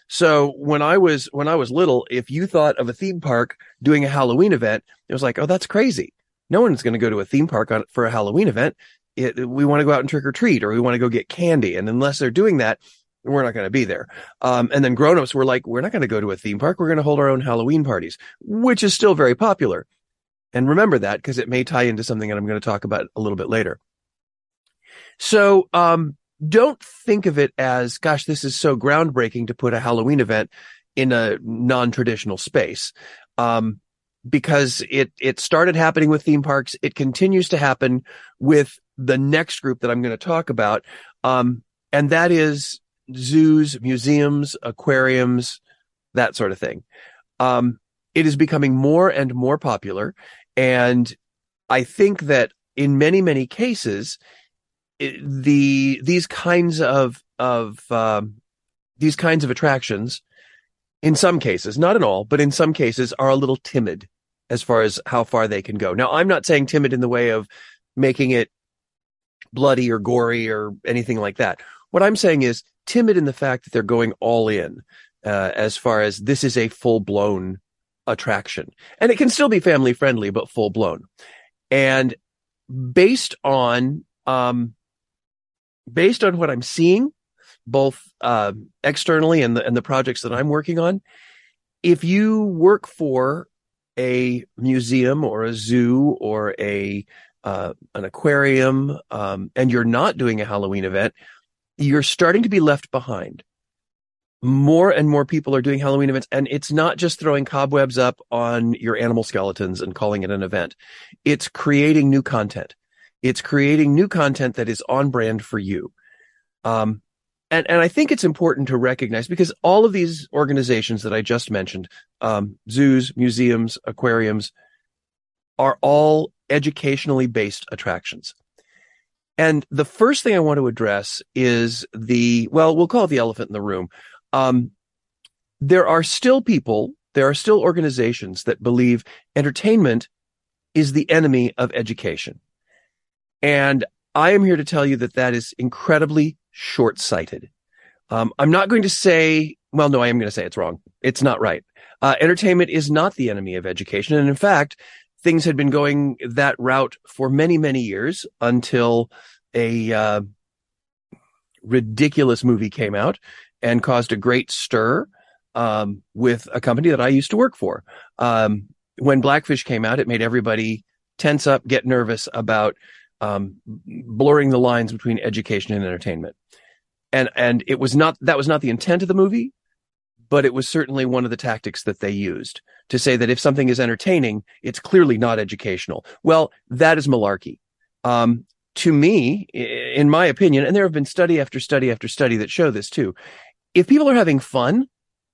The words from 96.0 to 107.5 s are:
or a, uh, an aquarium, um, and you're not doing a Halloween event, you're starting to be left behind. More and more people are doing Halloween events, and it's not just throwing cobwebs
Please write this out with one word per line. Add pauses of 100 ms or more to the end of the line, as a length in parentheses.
or
a, (400)
uh, (200)
an
aquarium, (100)
um,
and
you're
not
doing
a
Halloween
event, (640)
you're
starting
to
be
left
behind. (1000)
More
and
more
people
are
doing
Halloween
events,
and
it's
not
just
throwing
cobwebs